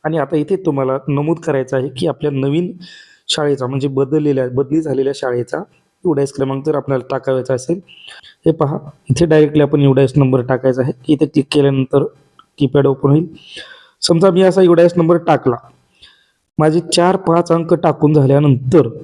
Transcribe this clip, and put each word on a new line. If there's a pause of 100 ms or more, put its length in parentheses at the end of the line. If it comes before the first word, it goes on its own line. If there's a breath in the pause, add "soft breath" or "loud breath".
आणि
आता
इथे
तुम्हाला (100)
नमूद
करायचं
आहे
की
आपल्या
नवीन (520 loud breath)
शाळेचा,
म्हणजे
बदललेल्या,
बदली
झालेल्या
शाळेचा (460)
युडायस
क्रमांक
जर
आपल्याला
टाकायचा
असेल, (680 loud breath)
हे
पहा, (320)
इथे
डायरेक्टली
आपण
युडायस
नंबर
टाकायचा
आहे. (160)
इथे
क्लिक
केल्यानंतर (540)
कीपॅड
ओपन
होईल. (760 loud breath)
समजा
मी
असा
युडायस
नंबर
टाकला, (1000 soft breath)
माझे
चार
पाच
अंक
टाकून
झाल्यानंतर (160)